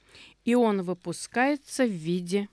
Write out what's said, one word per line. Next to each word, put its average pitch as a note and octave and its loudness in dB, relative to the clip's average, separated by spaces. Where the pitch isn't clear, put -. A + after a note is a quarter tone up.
И A#3 2
он A3 4
выпускается A#3+ -2
в A3+ 0
виде F3+ -2